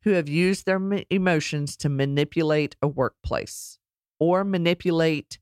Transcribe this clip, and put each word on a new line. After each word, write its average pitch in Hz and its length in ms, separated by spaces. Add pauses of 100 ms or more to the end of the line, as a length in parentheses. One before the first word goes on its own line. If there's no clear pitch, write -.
who 214 80
have 165 180
used 180 360
their 190 120
m-, 190 320
emotions 160 640
to - 140
manipulate 143 920
a 143 60
workplace - 880 (420)
or 180 260
manipulate 170 960